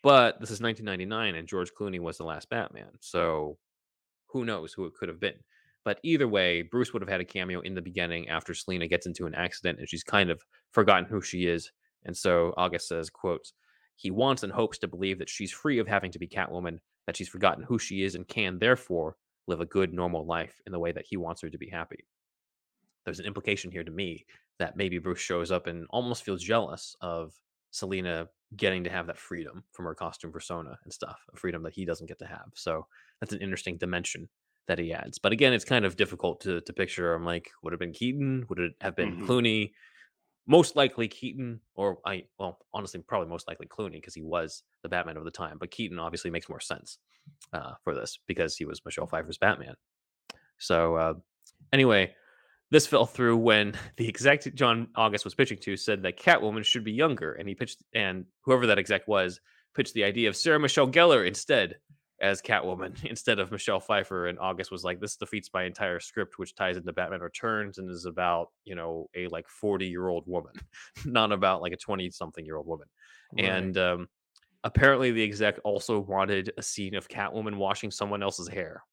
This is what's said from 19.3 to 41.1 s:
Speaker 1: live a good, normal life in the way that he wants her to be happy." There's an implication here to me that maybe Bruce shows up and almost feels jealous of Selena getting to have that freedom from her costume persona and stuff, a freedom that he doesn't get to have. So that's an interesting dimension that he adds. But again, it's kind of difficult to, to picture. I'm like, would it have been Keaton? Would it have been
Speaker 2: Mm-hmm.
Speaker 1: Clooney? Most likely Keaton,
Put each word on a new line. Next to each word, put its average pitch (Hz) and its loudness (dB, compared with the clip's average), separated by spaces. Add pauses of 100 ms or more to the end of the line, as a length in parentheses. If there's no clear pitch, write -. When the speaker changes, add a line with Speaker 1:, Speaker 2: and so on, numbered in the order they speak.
Speaker 1:
live 85 -2
a 87 0
good, 92 2
normal 87 -2
life 82 -4
in 98 -12
the 90 -4
way 85 -2
that - -8
he 101 -6
wants 85 -6
her 82 -8
to 78 -12
be - -12
happy." 82 -10 (1000)
There's 82 -8
an 87 -12
implication 101 -4
here 87 -8
to 82 -10
me 85 -6 (320)
that - -4
maybe 90 -2
Bruce 87 -4
shows 87 -2
up 90 0
and 85 -8
almost 120 -2
feels 95 -4
jealous 95 -2
of 82 -8 (320)
Selena 90 -4 (260)
getting 95 2
to 85 -4
have 87 -4
that 85 -8
freedom 85 -12
from 90 -12
her 80 -6
costume 82 -10
persona 80 -10
and - -18
stuff, - -14
a - -20
freedom 85 -6
that 80 -10
he 95 -8
doesn't 82 -6
get 85 -16
to - -16
have. - -18
So 80 -4 (320)
that's - -8
an 101 -6
interesting 92 -6
dimension 87 -6 (380)
that 85 0
he 82 -4
adds. - -10
But 98 4
again, 127 6
it's 113 0
kind 120 4
of 90 0
difficult 90 0
to, 87 -2
to - -12
picture. 87 0
I'm 82 -2
like, 85 -4 (100)
would 82 -6
it - -4
have 85 -14
been 87 -6
Keaton? 131 -2
Would 87 -4
it 87 -2
have 95 -4
been 87 0
Speaker 2:
Mm-hmm. 90 -6
Speaker 1:
Clooney? 113 2 (760)
Most 160 10
likely 127 4
Keaton, 123 -10 (140)